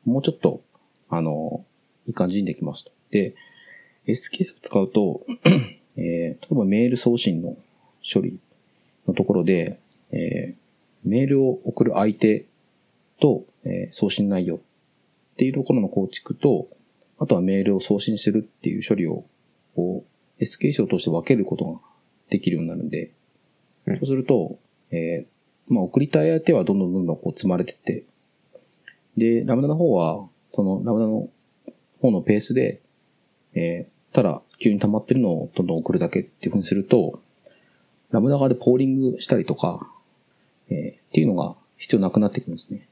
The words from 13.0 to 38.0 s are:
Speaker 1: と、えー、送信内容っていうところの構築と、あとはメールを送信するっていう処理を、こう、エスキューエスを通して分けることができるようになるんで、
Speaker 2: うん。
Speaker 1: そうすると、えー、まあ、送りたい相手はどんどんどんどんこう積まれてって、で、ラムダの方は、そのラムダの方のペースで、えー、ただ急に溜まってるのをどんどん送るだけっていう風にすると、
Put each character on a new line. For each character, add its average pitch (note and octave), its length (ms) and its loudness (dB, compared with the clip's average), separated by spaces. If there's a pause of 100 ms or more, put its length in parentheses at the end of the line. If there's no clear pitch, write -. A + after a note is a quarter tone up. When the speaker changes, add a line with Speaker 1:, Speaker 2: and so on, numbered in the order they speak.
Speaker 1:
と、 - 240 4 (200)
え F#2 260 -6
ー、 - 40 -20
送 G2 160 -2
信 G2+ 180 0
内 F#2 180 0
容 E2+ 100 -4
っ - 20 -12 (760)
て B2 80 2
い C3 60 0
う - 40 -8
と C#3 80 -2
こ D3+ 100 0
ろ B2+ 80 4
の G2 80 -2
構 F#2+ 200 -2
築 - 260 -10
と、 - 340 0 (500)
あ C#3 80 -2
と A#2+ 80 4
は F2 60 2
メ F#2+ 200 2
ー F#2+ 40 0
ル G2+ 120 2
を F#2 40 -2
送 G2+ 180 0
信 G#2 200 -4
す - 120 0
る G#2+ 100 2
っ - 200 -16
て - 80 -2
い - 100 -2
う - 80 -6
処 A2 80 2
理 F2+ 120 -2
を、 E2 180 -6 (500)
こ F2+ 300 -4
う、 - 380 -10
エ - 40 0
ス - 100 -10
キ - 100 -2
ュ - 20 4
ー - 20 4
エ C#3+ 40 -2
ス A#2+ 80 0
を G2 40 2
通 F2+ 120 0
し - 60 -6
て E2+ 60 0
分 E2 120 0
け C3+ 120 4
る G#2 100 2
こ - 120 -4
と - 80 -4
が D#2+ 160 -8 (480)
で G2 120 0
き F2+ 100 -2
る F2 60 -2
よ D#2 60 -4
う - 20 -4
に E2 40 -4
な E2 60 -8
る - 80 -8
ん D#2 80 -6
で、 D2+ 220 -8 (720)
Speaker 2:
う - 60 -2
ん。 F#2 60 -4
Speaker 1:
そ - 40 -4
う - 40 -2
す C3+ 60 0
る C3 120 -2
と、 G#2+ 340 2 (320)
え E2 360 -4 (440)
ー、 - 20 6
ま A2+ 80 4
あ、 F#2 40 0
送 - 160 0
り C#3+ 80 0
た D#3 180 2
い E3 40 4
相 D#3+ 100 2
手 E3 120 4
は F#2+ 120 4
ど G2 100 2
ん G2 40 2
ど F#2 80 2
ん F2 60 -2
ど F#2+ 80 0
ん F2+ 60 0
ど E2 60 -2
ん D#2+ 40 -4
こ - 140 -6
う - 40 -10
積 - 120 -4
ま F2+ 100 2
れ F2 80 0
て - 80 -10
っ - 40 -18
て、 - 280 -6 (1120)
で、 A#2 280 2
ラ A#2+ 100 0
ム B2+ 80 2
ダ C#3+ 60 0
の D#3 80 0
方 E3 160 4
は、 E2+ 340 0 (280)
そ G#2 80 0
の F#2+ 220 0
ラ A#2 80 0
ム G#2+ 80 2
ダ A2 60 2
の G#2+ 220 -2 (720)
方 C3 100 4
の G2+ 100 2
ペ - 160 2
ー G#2+ 40 0
ス - 140 -4
で、 - 260 -2 (760)
え E2+ 320 -6 (260)
ー、 - 20 -20
た B2+ 80 4
だ E2+ 200 -2 (160)
急 A2 140 2
に G2+ 60 0
溜 G2+ 100 0
ま G#2+ 120 0
っ - 40 -16
て C3 100 2
る C3 60 2
の G#2 100 2
を E2 240 -4
ど G2 100 -2
ん - 20 -2
ど F2 80 -2
ん E2 40 -2
送 - 160 -4
る F#2 40 0
だ E2+ 100 -2
け F#2 120 -2
っ - 20 -8
て - 240 -12
い - 20 -2
う - 40 -2
風 G2+ 80 0
に F2 40 -6
す - 100 -2
る G2 100 -2
と、 G#2 360 2 (880)